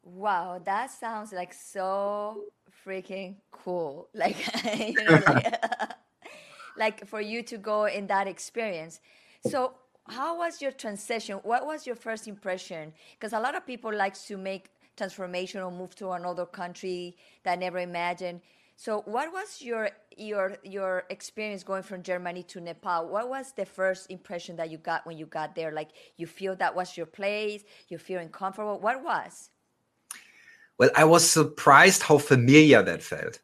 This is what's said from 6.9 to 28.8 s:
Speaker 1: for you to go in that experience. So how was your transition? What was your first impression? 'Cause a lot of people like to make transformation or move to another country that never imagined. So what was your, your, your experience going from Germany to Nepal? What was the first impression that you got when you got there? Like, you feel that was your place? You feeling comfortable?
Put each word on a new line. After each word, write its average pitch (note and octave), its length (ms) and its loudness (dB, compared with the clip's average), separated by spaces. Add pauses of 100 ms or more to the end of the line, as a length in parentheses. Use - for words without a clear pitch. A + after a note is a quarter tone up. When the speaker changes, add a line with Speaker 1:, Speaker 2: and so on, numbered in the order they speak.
Speaker 1:
for G#3+ 140 -8
you A3 240 -6
to A#3 120 -12
go G#3+ 300 0
in G3 220 -4
that G3 200 2
experience. F3+ 720 -8 (480)
So B3+ 240 -2 (340)
how C#4+ 300 -6
was E4+ 240 -6
your C4+ 120 -4
transition? G#3+ 680 -8
What B3 280 -2
was D#4 200 -10
your A#3 100 -8
first A3 320 -10
impression? F#3 640 -10 (260)
'Cause A3+ 140 -8
a A3 80 -2
lot C#4 160 -4
of F#4+ 100 -10
people A3+ 260 -8
like G3+ 220 -2 (120)
to G3+ 100 -10
make F#3+ 340 -10 (260)
transformation F#3 680 -6
or F3+ 100 -8
move F3+ 240 -12
to F#3+ 140 -10
another F3+ 340 -6
country F3+ 720 -10 (280)
that F3+ 140 0
never F3+ 200 -4
imagined. F3 640 -6 (340)
So G#3+ 300 -6
what C4+ 260 -6
was F#4+ 300 -12
your, A3+ 280 -4 (260)
your, G3+ 480 -4
your F#3+ 460 -4
experience G#3 520 -10
going F#3+ 220 -6
from F#3 180 -12
Germany F3+ 420 -6
to - 160 -16
Nepal? E3+ 480 -4
What G#3+ 200 -4
was C4 240 -10
the G3 120 -6
first F#3 460 -4
impression F3 460 -12
that E3 140 -6
you D#3+ 80 -12
got D#3+ 280 -4
when E3 100 -12
you D#3 100 -12
got D#3 280 -8
there? D#3+ 160 -6
Like, D#3 200 -8 (260)
you E3 100 -8
feel F#3+ 300 -8
that F#3 180 0
was F3+ 220 -6
your E3 100 -8
place? G#3 560 -4 (260)
You E3 100 -12
feeling F3 300 -8
comfortable? G3 520 -6